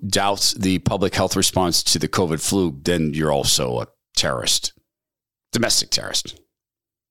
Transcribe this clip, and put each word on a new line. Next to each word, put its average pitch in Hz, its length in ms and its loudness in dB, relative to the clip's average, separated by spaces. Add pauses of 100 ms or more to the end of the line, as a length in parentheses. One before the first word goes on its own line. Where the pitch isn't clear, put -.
doubt 98 520 0
the 92 220 2
public 95 360 0
health 92 200 0
response 90 480 2
to - 160 0
the 78 80 -2
covid 80 340 0
flu, 90 420 0
then 80 300 0
you're 78 180 0
also 64 500 0
a - 60 -8 (280)
terrorist, - 580 -2 (760)
domestic 117 380 0
terrorist - 500 -4 (720)